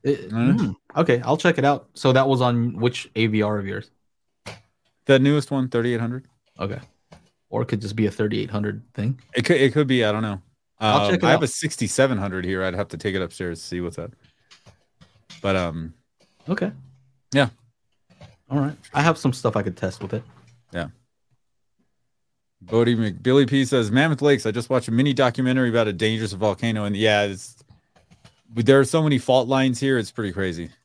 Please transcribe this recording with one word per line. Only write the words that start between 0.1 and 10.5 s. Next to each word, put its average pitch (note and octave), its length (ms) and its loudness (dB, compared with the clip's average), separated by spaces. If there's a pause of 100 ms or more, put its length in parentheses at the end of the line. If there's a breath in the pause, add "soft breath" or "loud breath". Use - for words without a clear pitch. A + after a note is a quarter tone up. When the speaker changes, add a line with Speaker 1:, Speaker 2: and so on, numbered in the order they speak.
Speaker 2:
I - 20 -16
don't A#2 280 2
know. A3 60 0
Speaker 1:
hmm. - 380 -6
Okay, B2 220 2
I'll C3+ 120 2
check E3 220 2
it C#3 80 0
out. C#3+ 280 0
So C3 200 2
that C3+ 120 4
was C3+ 140 2
on A#2+ 400 0
which B2 380 -2
A A2+ 100 2
V G#2+ 140 0
R G#2 180 -2
of G2 80 -8
yours? G2 240 -12 (1120)
Speaker 2:
The C3+ 160 6
newest C#3+ 320 2
one, C3 160 -2
thirty-eight A#2+ 320 -2
hundred. A#2+ 260 -6 (320)
Speaker 1:
Okay. - 220 -8 (720)
Or A#2 120 -2
it - 20 -2
could G2+ 160 -4
just G#2 140 -10
be A2 100 0
a G2+ 60 0
thirty-eight G#2+ 400 -4
hundred G#2 320 -6 (100)
thing. B2+ 260 -4 (140)
Speaker 2:
It A#2+ 100 -2
could, F3 140 4
it C3+ 160 4
could D3 140 2
be. B2 180 2
I G#2+ 60 2
don't G#2+ 100 -2
know. G#2 180 -4 (400)